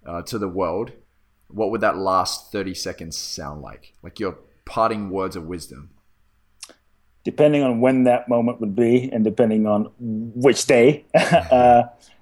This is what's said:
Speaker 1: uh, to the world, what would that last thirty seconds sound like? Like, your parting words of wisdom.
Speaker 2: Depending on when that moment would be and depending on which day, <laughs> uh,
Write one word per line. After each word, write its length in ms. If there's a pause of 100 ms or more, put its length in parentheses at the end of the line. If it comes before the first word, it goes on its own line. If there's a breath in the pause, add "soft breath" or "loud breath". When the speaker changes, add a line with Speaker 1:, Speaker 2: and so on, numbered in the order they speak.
Speaker 1:
uh, 160
to 160
the 100
world, 440 (560)
what 220
would 100
that 160
last 560
thirty 220
seconds 420
sound 460
like? 400
Like, 180
your 160 (300)
parting 420
words 280
of 100
wisdom. 440 (1300 soft breath)
Speaker 2:
Depending 380
on 180
when 240
that 240
moment 320
would 160
be 360
and 120
depending 420
on 320
which 680
day, 440
<laughs> 40
uh, 720 (380 soft breath)